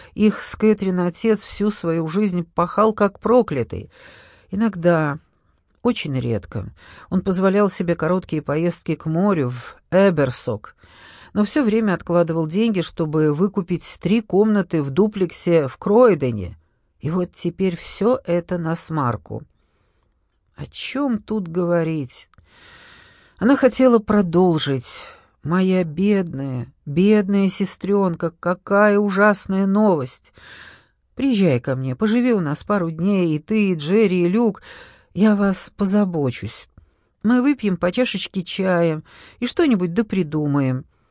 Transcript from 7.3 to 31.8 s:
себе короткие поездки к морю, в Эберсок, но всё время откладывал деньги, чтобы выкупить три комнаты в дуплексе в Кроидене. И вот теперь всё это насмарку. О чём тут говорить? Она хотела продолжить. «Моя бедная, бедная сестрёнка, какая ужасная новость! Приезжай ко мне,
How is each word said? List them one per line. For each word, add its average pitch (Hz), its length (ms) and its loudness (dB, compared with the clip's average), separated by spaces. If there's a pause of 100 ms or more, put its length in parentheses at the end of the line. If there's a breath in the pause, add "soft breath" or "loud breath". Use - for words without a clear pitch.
себе 170 260 -2
короткие 165 460 -2
поездки 165 520 -2
к - 120 -10
морю, 160 460 0
в - 240 -14 (140)
Эберсок, 151 840 0 (580 loud breath)
но 208 100 2
всё 277 200 0
время 214 300 2
откладывал 165 520 0
деньги, 196 340 0
чтобы 156 540 0
выкупить 180 680 -4
три 214 220 0
комнаты 196 600 2
в 139 80 -4
дуплексе 175 760 0
в - 100 -10
Кроидене. 143 800 2 (440)
И 151 100 -4
вот 180 220 -4
теперь 180 440 -4
всё - 480 -2
это 175 320 -2
насмарку. 156 840 -4 (1120)
О - 100 -16
чём 262 540 -4
тут 214 300 -6
говорить? 165 840 -2 (1040 soft breath)
Она 262 200 2
хотела 254 420 4
продолжить. 170 1080 0 (340 loud breath)
«Моя 185 420 0
бедная, 151 880 -2 (140)
бедная 196 640 2
сестрёнка, 185 800 -2
какая 202 680 0
ужасная 196 680 2
новость! 190 640 0 (840 loud breath)
Приезжай 196 440 2
ко 131 160 -4
мне, 131 180 -4